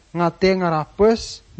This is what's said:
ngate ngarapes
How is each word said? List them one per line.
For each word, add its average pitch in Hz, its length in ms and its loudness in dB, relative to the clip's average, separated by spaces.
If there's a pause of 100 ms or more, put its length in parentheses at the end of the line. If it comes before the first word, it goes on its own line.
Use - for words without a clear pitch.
(160)
ngate 170 400 0
ngarapes 185 880 -2 (160)